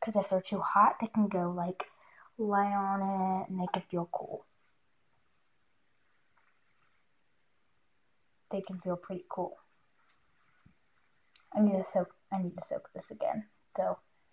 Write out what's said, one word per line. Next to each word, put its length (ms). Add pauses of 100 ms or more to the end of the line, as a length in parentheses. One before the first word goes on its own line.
'cause 140
if 140
they're 120
too 200
hot, 400
they 80
can 180
go, 240
like, 380 (500)
lie 340
on 300
it 480
and 100
they 60
can 160
feel 280
cool. 360 (4000)
They 120
can 180
feel 160
pretty 320
cool. 300 (1900)
I 80
need 160
to 80
soak, 320 (160)
I 60
need 180
to 80
soak 300
this 160
again. 400 (260)
So 240 (320)